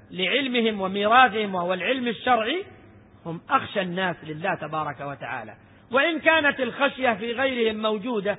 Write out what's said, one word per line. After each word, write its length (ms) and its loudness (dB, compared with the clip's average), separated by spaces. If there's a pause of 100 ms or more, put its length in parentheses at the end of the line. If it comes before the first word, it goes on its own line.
(100)
لعلمهم 720 0
وميراثهم 760 4
وهو 200 0
العلم 340 -2
الشرعي 560 0 (640)
هم 140 -8 (100)
أخشى 300 0
الناس 420 -2
لله 320 -4
تبارك 460 -6
وتعالى. 540 -10 (380)
وإن 280 2
كانت 400 4
الخشية 540 0
في 180 -4
غيرهم 500 0
موجودة، 560 -2